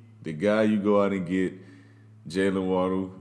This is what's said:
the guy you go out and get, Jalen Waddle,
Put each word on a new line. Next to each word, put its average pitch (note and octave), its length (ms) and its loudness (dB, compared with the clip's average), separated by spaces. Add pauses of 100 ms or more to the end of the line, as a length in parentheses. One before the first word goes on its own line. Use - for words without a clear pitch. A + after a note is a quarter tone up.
(220)
the D#2+ 100 -8
guy G#2 320 2
you G#2+ 140 2
go G2+ 240 4
out G2 100 2
and F#2 140 -4
get, F#2 280 0 (720)
Jalen F#2+ 380 0
Waddle, F#2 540 0